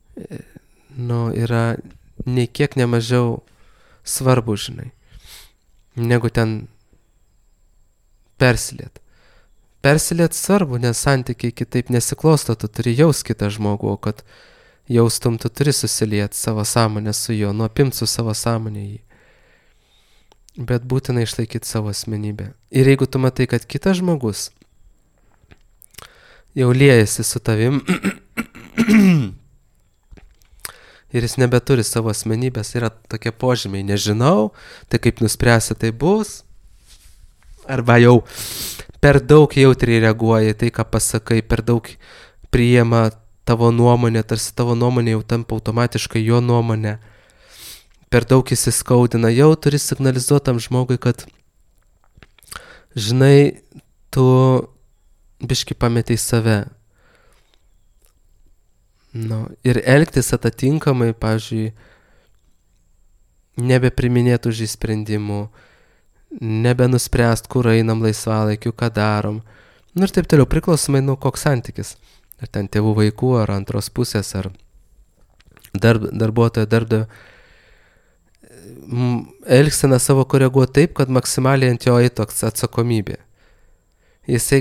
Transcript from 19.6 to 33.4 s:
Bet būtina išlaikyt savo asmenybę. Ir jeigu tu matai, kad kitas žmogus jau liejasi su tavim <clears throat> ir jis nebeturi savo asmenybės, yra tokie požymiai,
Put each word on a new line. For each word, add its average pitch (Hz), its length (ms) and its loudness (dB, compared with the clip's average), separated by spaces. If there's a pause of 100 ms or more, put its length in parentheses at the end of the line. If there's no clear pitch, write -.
Bet 123 320 -4
būtina 127 380 -2
išlaikyt 113 420 -8
savo 107 240 -4
asmenybę. 104 640 -8 (180)
Ir 131 160 4
jeigu 135 180 4
tu 131 140 -4
matai, 131 320 0
kad 120 160 -2
kitas 185 320 -2
žmogus 147 500 -4 (2000)
jau 123 160 2
liejasi 123 560 4
su - 160 -6
tavim 117 380 0 (960)
<clears throat> 190 680 2 (1700)
ir 120 80 0
jis 120 160 -6
nebeturi 123 480 2
savo 113 240 -2
asmenybės, 113 640 -4
yra 120 140 -2 (220)
tokie 113 200 -6
požymiai, 104 560 -4